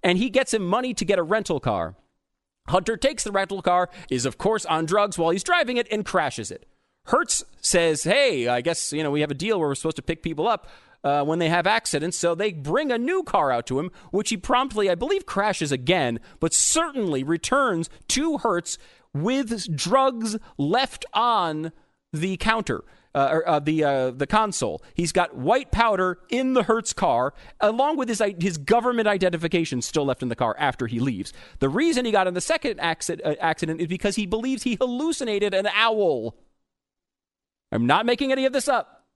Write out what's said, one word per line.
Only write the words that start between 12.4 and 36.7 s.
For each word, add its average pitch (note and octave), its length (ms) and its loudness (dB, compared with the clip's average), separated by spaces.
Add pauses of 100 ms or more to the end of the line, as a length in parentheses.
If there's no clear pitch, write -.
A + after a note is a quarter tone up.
bring E3+ 400 -2
a A#3 60 0
new E4 260 0
car E3 260 2
out A#2+ 180 0
to C3 120 -2
him, F3+ 120 -6 (200)
which G3+ 180 0
he A3+ 60 -2
promptly, A3 540 0
I F3 60 2
believe, D#4+ 300 -2
crashes G3 460 -2
again, B2+ 480 0 (220)
but D#3+ 120 0
certainly B3 680 0
returns E3+ 680 0 (200)
to D4 300 0
Hertz F3 380 -2 (360)
with G#3+ 600 -2
drugs A3+ 640 0 (200)
left G#3 560 -2
on E3 580 0 (400)
the F3+ 240 -2
counter, G#3+ 480 -2 (320)
uh, C#3 160 4
or, D#3+ 160 2
uh, D#3 120 2
the, D#3 260 0
uh, C3 260 2
the C3+ 160 -4
console. G3 540 0 (120)
He's E3 200 -2
got F3 200 2
white G#3+ 380 0
powder F#3+ 480 2 (100)
in C4 260 2
the A#3+ 80 4
Hertz A3+ 280 0
car, C3 420 0 (280)
along B3 340 2
with B3+ 140 -2
his A3 100 -2
i-, G3+ 180 0
his E3+ 200 -2
government A3+ 500 2
identification E3+ 760 0
still D3+ 220 0
left C3+ 180 -2
in B2+ 60 -4
the A#2 80 -4
car A2+ 240 0
after C3+ 280 0
he A2+ 120 -4
leaves. A#2 320 -4 (280)
The C3+ 100 2
reason B3+ 340 2
he A#3 80 0
got F#3+ 160 4
in F3+ 60 -2
the F3+ 80 -2
second D4 380 -2
acci-, E3 440 -4
uh, D3+ 160 0
accident E3 400 -2
is F3 80 -2
because F#3+ 300 -2
he G#3+ 80 -2
believes A3+ 380 -2
he A#3+ 120 0
hallucinated A#3+ 760 -2
an G3 140 0
owl. F#3+ 680 0 (1300)